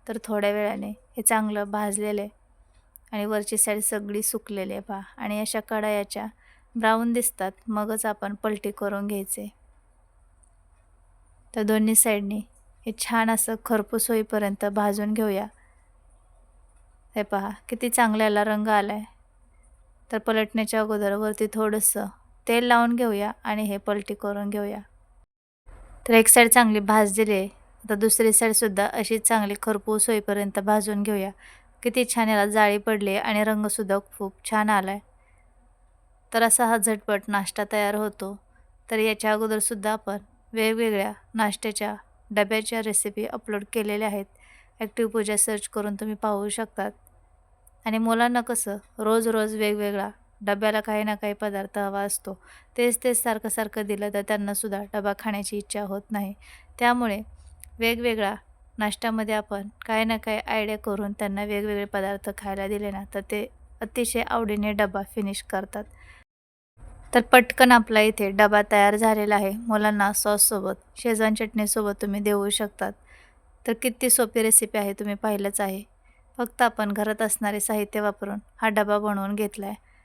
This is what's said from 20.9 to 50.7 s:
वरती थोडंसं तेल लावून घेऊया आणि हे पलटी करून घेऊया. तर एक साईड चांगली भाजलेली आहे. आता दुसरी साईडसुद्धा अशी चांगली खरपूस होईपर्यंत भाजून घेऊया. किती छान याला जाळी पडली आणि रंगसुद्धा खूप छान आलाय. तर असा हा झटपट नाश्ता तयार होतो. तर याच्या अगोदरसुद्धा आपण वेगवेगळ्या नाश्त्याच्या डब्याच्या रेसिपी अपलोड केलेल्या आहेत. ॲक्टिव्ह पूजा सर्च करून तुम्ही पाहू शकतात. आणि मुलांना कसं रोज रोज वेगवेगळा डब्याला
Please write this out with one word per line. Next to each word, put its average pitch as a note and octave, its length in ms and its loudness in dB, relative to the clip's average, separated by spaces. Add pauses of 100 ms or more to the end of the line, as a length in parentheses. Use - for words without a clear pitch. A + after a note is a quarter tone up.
वरती G#3+ 400 -2
थोडंसं G#3+ 520 0 (400)
तेल A#3 180 2
लावून A#3+ 320 4
घेऊया G#3+ 340 0 (140)
आणि G#3+ 180 -2
हे G3+ 160 -2
पलटी G#3 360 -4
करून G3+ 360 -6
घेऊया. G#3 280 -6 (1300)
तर A#3 80 4
एक A3+ 140 8
साईड A#3 200 10
चांगली A3+ 320 6
भाजलेली G#3+ 520 4
आहे. F#3+ 140 0 (360)
आता G#3+ 120 -2
दुसरी A3 380 4
साईडसुद्धा G#3+ 560 2
अशी A3 300 -2
चांगली G#3 440 2
खरपूस G#3+ 460 0
होईपर्यंत G3+ 500 0
भाजून G3+ 440 2
घेऊया. G3+ 280 -2 (520)
किती A#3+ 240 0
छान A3+ 220 0
याला G3+ 180 4
जाळी G#3 320 4
पडली G3+ 380 0
आणि G#3+ 280 0
रंगसुद्धा G#3 540 0 (100)
खूप F#3+ 240 -8 (120)
छान G#3+ 260 0
आलाय. G3 280 0 (1300)
तर A3+ 100 2
असा A#3 240 4
हा A#3 100 4
झटपट G#3 520 0
नाश्ता G3+ 440 -2
तयार G#3 220 0
होतो. G#3 400 -6 (540)
तर A3 100 -2
याच्या G#3+ 340 2
अगोदरसुद्धा G#3+ 600 -2
आपण G#3 260 -6 (340)
वेगवेगळ्या A3 600 0 (220)
नाश्त्याच्या G#3 600 -2 (360)
डब्याच्या G#3+ 520 0
रेसिपी G#3 440 -2
अपलोड G#3 460 -6
केलेल्या G#3 360 -2
आहेत. G3+ 160 -4 (560)
ॲक्टिव्ह A3 300 -4
पूजा G#3+ 260 -2
सर्च G#3 320 -2
करून G#3 260 -6
तुम्ही G#3+ 220 -8
पाहू G#3 340 -2
शकतात. G#3 400 -6 (960)
आणि A3 120 0
मुलांना A#3 420 2
कसं A3+ 360 -4 (220)
रोज A3+ 300 2
रोज A3 260 0
वेगवेगळा G#3 540 -2 (320)
डब्याला G#3 400 0